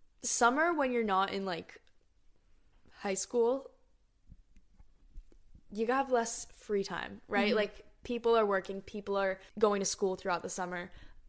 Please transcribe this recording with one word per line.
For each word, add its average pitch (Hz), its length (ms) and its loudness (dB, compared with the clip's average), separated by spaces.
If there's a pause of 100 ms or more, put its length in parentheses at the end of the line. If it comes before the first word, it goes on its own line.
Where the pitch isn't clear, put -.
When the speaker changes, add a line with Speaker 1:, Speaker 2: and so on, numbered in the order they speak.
(220)
Speaker 1:
summer 285 500 4
when 277 200 0
you're 233 100 2
not 190 300 2
in, 196 120 -4
like, 180 360 -8 (1200)
high 196 140 -2
school, 240 580 0 (2000)
you 214 180 -2
have 262 220 0
less 233 360 0 (100)
free 202 260 -2
time, 190 460 -8
right? - 200 2
Speaker 2:
Mm-hmm. 214 80 2
Speaker 1:
Like, 208 280 -2 (180)
people 233 360 0
are 214 80 4
working, 196 340 -2
people 202 380 -6
are 190 200 0 (200)
going 208 220 4
to 196 40 -2
school 190 320 0
throughout 180 260 -2
the - 60 -8
summer. 180 420 -6 (380)